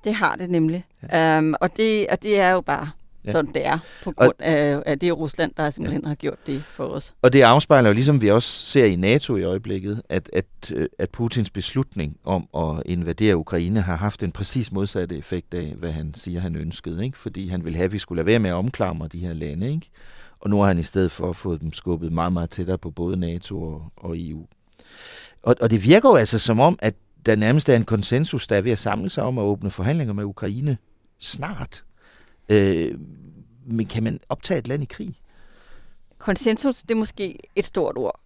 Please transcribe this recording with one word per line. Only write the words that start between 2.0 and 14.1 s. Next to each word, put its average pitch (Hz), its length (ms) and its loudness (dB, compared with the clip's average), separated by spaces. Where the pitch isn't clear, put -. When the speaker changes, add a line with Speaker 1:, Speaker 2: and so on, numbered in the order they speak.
Speaker 1:
og - 140 -2
det 208 160 2
er 180 120 6
jo 185 100 2
bare 143 280 -4
Speaker 2:
Ja. - 60 -6
Speaker 1:
sådan, 151 220 0
det 139 120 -4
er, 151 140 0
på 185 60 -6
Speaker 2:
Og 156 60 -8
Speaker 1:
grund - 240 6
af, 147 460 0
af 143 140 -2
det 170 180 0
Rusland, 156 400 -4
der 151 120 -2
simpelthen 147 320 -4
Speaker 2:
Ja. - 60 -8
Speaker 1:
har 147 80 -4
gjort - 220 -6
det 139 160 -6
for - 200 -10
os. - 380 -8
Speaker 2:
Og 127 120 6
det 139 80 8
afspejler 127 480 8
jo, 104 40 6
ligesom 131 280 4
vi 101 100 6
også 117 180 4
ser 131 200 6
i 95 100 4
nato 107 420 2
i 90 60 -2
øjeblikket, 98 680 -4
at, - 240 -4
at, 95 120 0
øh, 73 140 -2
at 92 100 -2
Putins 117 400 -2
beslutning 95 720 -6
om 90 240 -2
at 80 280 -2
invadere 87 520 2
Ukraine 87 440 0
har 87 140 -2
haft 101 280 -4